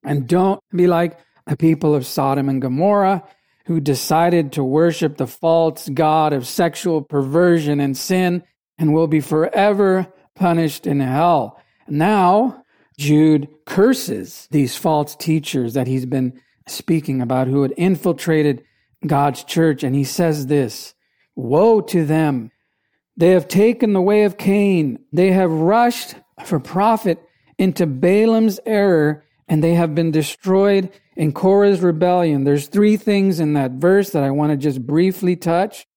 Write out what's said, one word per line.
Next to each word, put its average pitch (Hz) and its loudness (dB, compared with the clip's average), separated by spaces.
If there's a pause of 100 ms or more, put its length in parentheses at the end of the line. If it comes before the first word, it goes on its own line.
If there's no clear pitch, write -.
And 143 -4
don't 190 0 (140)
be 180 2
like 170 -2 (260)
the 147 -6
people 156 2
of 131 -2
Sodom 139 -2
and 135 -2
Gomorrah, 190 0 (420)
who 165 -2
decided 156 0
to 147 -4
worship 156 0
the 131 -4
false 165 -2
god 156 0
of 127 -6
sexual 165 -2
perversion 147 0
and 139 -2
sin 180 -2 (340)
and 156 0
will 160 2
be 156 0
forever 185 0 (240)
punished 165 0
in 143 0
hell. 139 0 (280)
Now, 196 2 (340)
Jude 151 2 (180)
curses 185 -2
these 139 0
false 151 -2
teachers 143 -4
that 127 -2
he's 131 -4
been 127 -4 (260)
speaking 147 -4
about 127 -2
who 139 0
had 135 -2
infiltrated 160 0 (420)
God's 143 0
church. 160 -2
And 131 -2
he 139 0
says 151 -2
this, 135 -4 (420)
"Woe 175 2
to 175 -2
them. 147 -2 (680)
They 170 4
have 180 2
taken 220 2
the 190 2
way 208 2
of 202 -2
Cain. 190 0 (120)
They 180 2
have 185 2
rushed 208 0 (300)
for 160 -2
profit 190 -2 (380)
into 180 0
Balaam's 202 2
error, 175 2 (220)
and 156 0
they 170 2
have 170 0
been 165 0
destroyed 190 0 (260)
in 156 -2
Korah's 196 2
rebellion." 175 0
There's 143 0
three 208 2
things 196 0
in 151 0
that 135 -2
verse 190 2
that 147 0
I 139 0
want 147 0
to 147 0
just 131 -4
briefly 180 0
touch. 175 -4